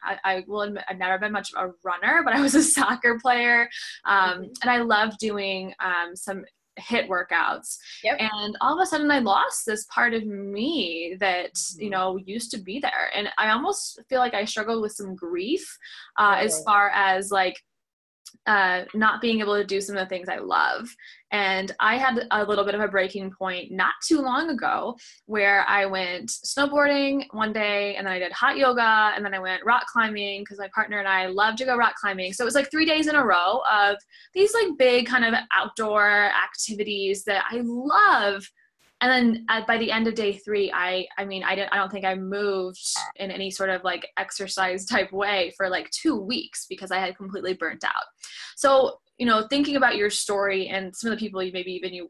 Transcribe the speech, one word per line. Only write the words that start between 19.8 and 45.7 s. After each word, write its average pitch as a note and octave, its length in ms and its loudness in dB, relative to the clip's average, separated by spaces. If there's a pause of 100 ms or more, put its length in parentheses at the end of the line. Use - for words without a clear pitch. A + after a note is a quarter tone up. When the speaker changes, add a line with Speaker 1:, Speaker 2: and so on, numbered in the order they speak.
Speaker 1:
some G3+ 160 -6
of F#3+ 40 0
the F#3+ 80 -4
things F#3 200 -8
I F3+ 100 -4
love. F#2+ 500 0 (420)
And F#3+ 480 -2
I A3 180 2
had B3 360 0
a G#3 120 2
little G3+ 200 2
bit G3 100 -2
of G#3 60 -2
a G#3 80 0
breaking F#3+ 500 -2
point F#3 320 -6
not F#3 220 0 (120)
too D#4 160 2
long C4+ 300 -2
ago A#3+ 460 -2 (300)
where G3+ 420 2
I G3+ 180 2
went F#3 420 -4
snowboarding C#4+ 1040 2
one G#3+ 200 -2
day, G3+ 420 0
and G3 120 -6
then F#3+ 80 -2
I F3+ 40 -4
did F3+ 140 -4
hot C4 240 2
yoga, A#3 580 4
and G#3 100 -4
then G3 100 -6
I F#3+ 40 -2
went F#3 260 -4
rock A#3 220 4
climbing G#3 580 -2
'cause G3+ 140 -14
my G3 160 -8
partner G#3+ 240 -2
and G3 100 -2
I F#3 180 2
love G3+ 300 2
to B3+ 80 -6
go B3+ 120 2
rock A#3 180 4
climbing. F#3+ 380 -4
So A3 100 -4
it A#3 40 0
was, A#3+ 100 0
like, C#4 140 2
three D#4 160 2
days D#4 200 2
in D4+ 80 2
a C#4+ 100 4
row F#3+ 460 4
of G3+ 260 4 (380)
these, G#4 200 4
like, F#4+ 220 0
big B3 300 4
kind A#3+ 180 2
of A3+ 100 2 (180)
outdoor G#3 800 2 (120)
activities G3+ 800 -4
that G3 260 0
I A#3 140 -4
love. B3 800 2 (560)
And B3 100 4
then A#3+ 380 4
at, A3 180 0
by A3+ 120 2
the A3+ 120 -2
end A3+ 160 0
of A3+ 80 0
day G#3 200 0
three, G3+ 380 -2
I, F#3 360 -2 (100)
I G3+ 60 -4
mean, F#3+ 180 -6
I F#3 140 -2
didn't, G3 160 -4
I G3 40 0
don't F#3+ 140 0
think G3 140 -6
I F#3+ 100 0
moved F#3+ 640 -4 (380)
in G3 160 -8
any F#3+ 180 -6
sort F#3+ 180 -2
of, F3+ 140 -2
like, F3 240 -4 (100)
exercise F#3+ 680 -4
type G3+ 280 0
way G3 440 0
for, G3 120 -2
like, F3+ 220 -4